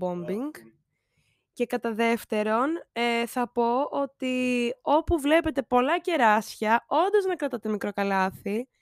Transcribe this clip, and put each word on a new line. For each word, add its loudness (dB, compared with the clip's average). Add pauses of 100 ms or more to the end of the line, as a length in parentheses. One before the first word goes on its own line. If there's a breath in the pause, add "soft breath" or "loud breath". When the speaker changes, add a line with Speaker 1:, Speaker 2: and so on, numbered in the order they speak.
Speaker 1:
bombing. -6
Speaker 2:
Αχ. -18 (920)
Speaker 1:
Και -2
κατά -4
δεύτερον, 0 (240)
ε, -2
θα -4
πω 0
ότι -2 (100)
όπου 2
βλέπετε 2
πολλά 2
κεράσια, 2
όντως 2
να -2
κρατάτε -4
μικρό -2
καλάθι, -2 (140)